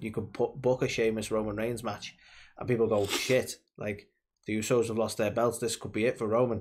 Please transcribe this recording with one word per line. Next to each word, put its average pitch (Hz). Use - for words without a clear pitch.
you 113
could 98
put, 120
book 127
a 123
Sheamus 113
Roman 107
Reigns 117
match 104
and -
people 113
go, 104
"Shit, -
like, 104
the 107
Usos 113
have 110
lost 107
their 104
belts, 113
this 117
could 101
be 107
it 127
for 113
Roman." 113